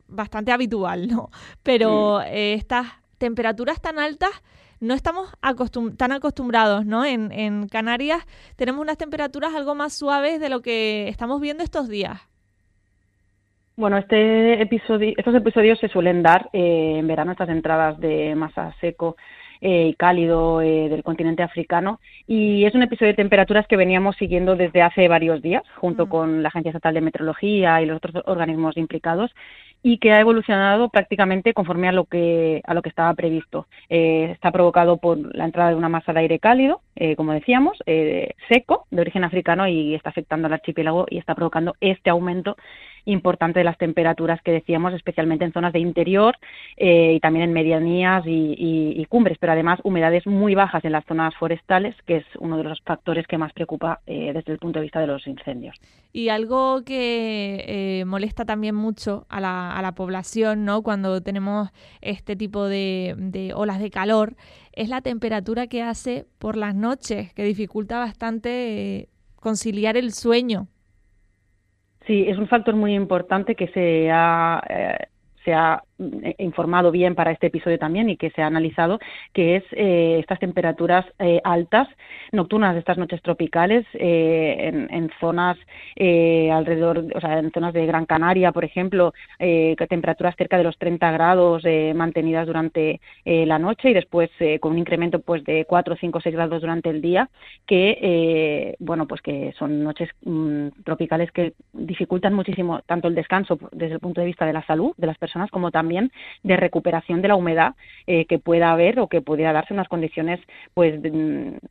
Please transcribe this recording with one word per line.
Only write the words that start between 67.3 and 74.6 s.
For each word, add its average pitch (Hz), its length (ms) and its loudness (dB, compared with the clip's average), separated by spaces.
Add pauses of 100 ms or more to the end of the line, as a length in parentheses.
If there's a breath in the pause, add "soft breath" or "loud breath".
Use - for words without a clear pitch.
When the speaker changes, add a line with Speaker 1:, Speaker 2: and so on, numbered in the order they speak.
Speaker 1:
que 202 120 -8
dificulta 208 520 -4
bastante, 226 520 -6 (500)
eh, - 80 -16 (300)
conciliar 220 600 -2
el 247 140 -2
sueño. 233 560 0 (1400)
Speaker 2:
Sí, 202 200 2
es 196 100 -2
un 208 100 -4
factor 233 280 2
muy 208 200 2
importante 190 580 0
que 185 140 -4
se 165 440 0
ha, 165 560 2